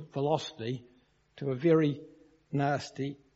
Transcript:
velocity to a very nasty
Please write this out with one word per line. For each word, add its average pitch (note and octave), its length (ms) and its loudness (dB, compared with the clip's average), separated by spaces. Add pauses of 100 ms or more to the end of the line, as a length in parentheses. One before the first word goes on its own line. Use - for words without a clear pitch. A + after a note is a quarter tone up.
(120)
velocity C#3 720 -2 (520)
to C#3 140 -6
a C3 40 0
very D3+ 460 4 (500)
nasty C#3+ 680 -2 (180)